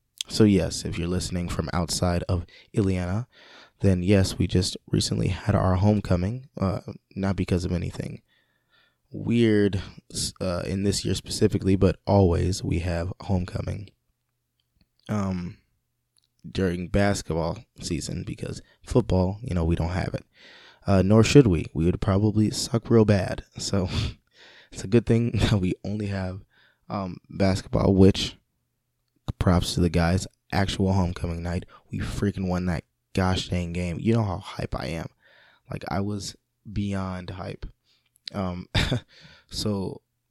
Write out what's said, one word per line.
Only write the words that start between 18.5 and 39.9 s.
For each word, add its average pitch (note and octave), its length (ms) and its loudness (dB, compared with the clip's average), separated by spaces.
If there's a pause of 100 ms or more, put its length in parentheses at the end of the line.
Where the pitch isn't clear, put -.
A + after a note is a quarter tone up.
football, F#2+ 560 0
you B2 140 -6
know, E2 80 0
we E2 140 0
don't E2 140 -4
have F#2 220 -4
it. - 120 -10 (600)
Uh, F#2+ 160 4
nor G#2+ 220 6
should C3+ 240 8
we. E2 260 0
We D#2+ 120 0
would F2 160 0
probably G#2 500 2
suck - 380 -4
real A2+ 160 8
bad. G2+ 400 0 (120)
So F#2 300 -2 (420)
<laughs> - 440 -20
it's - 100 -12
a F#2+ 40 -10
good A2 180 4
thing A#2 260 2
<laughs> - 40 -4
that G#2 260 2
we F2+ 120 0 (120)
only G#2 220 -4
have, G2 340 -6 (480)
um, F#2+ 260 -6 (140)
basketball, G2 680 2
which, F#2+ 400 6 (1040)
props F2 360 2
to - 40 0
the F2 100 4
guys, E2+ 380 2 (240)
actual F#2+ 400 0
homecoming F2 500 -2
night. E2+ 240 -6 (240)
We G2+ 100 -8
freaking F#2+ 500 -2
won F2+ 160 -2
that F2 180 -2 (300)
gosh F#2 340 0
dang F2 240 -4
game. F2 300 -4
You A2+ 140 2
know A2+ 80 2
how F#2 160 -4
hype - 380 -8
I C2 100 -8
am. D#2+ 200 -8 (640)
Like, - 160 -10
I - 140 -4
was G2+ 340 -6 (340)
beyond F#2+ 600 -6
hype. F#2+ 360 -10 (680)
Um, F#2 340 -6 (400)
<laughs> - 420 -20
so, - 520 -6 (300)